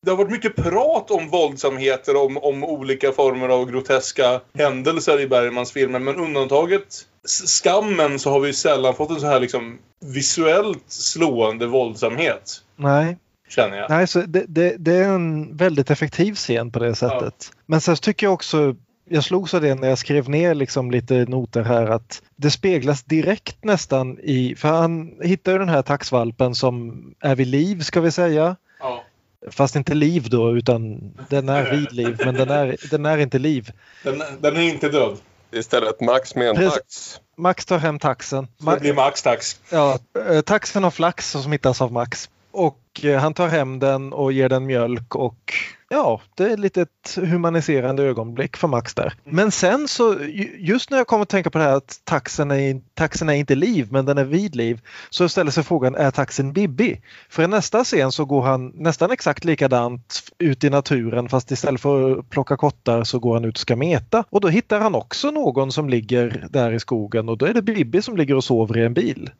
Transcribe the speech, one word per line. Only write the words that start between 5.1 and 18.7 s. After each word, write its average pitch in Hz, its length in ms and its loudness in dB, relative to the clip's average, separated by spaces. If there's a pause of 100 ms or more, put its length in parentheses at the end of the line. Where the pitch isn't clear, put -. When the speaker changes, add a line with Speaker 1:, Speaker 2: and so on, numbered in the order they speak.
Speaker 1:
i 139 60 -2
Bergmans 123 460 0
filmer, 127 260 0
men 135 180 -2
undantaget 156 680 0 (420)
s-, - 240 -4 (140)
Skammen 175 560 2
så 139 120 -2
har 139 100 4
vi 139 120 0
sällan 131 420 2
fått 151 160 -4
en 160 100 -6
så 143 60 -4
här 135 140 4
liksom 123 380 -4 (260)
visuellt 160 840 0
slående 117 760 0
våldsamhet. 120 960 -2 (140)
Speaker 2:
Nej. 147 400 2 (320)
Speaker 1:
Känner 101 280 0
jag. 101 140 -6
Speaker 2:
Nej, 165 160 4
så 175 140 0
det, 180 280 0
det, 170 300 2
det 165 160 2
är 185 140 4
en 160 480 -2
väldigt 151 340 2
effektiv 165 440 0
scen 117 380 -2
på 120 60 -4
det 117 80 0
Speaker 1:
Ja. 117 80 0
Speaker 2:
sättet. - 580 -4 (140)
Men 160 140 2
sen 170 160 2
så - 40 -6
tycker - 260 0
jag 196 80 4
också, 151 400 0 (340)